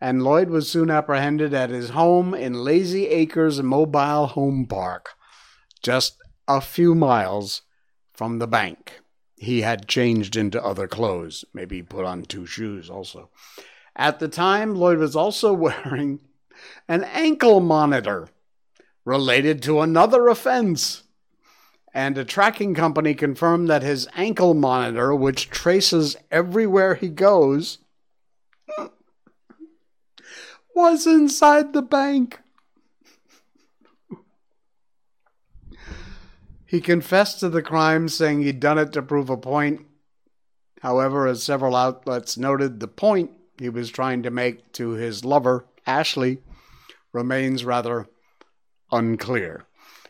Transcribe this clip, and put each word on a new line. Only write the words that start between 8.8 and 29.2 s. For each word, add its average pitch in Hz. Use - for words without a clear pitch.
He 117
had 107
changed 113
into 107
other 98
clothes, 90
maybe 92
put 95
on 90
two 87
shoes 98
also. 92
At 151
the 160
time, 202
Lloyd 175
was 151
also 208
<laughs> -
wearing 143
an 170
ankle 269
monitor 139
related 135
to 151
another 185
offense. 226
And 135
a 131
tracking 202
company 156
confirmed 165
that 147
his 135
ankle 180
monitor, 127
which 135
traces 175
everywhere 190
he 185
goes, 156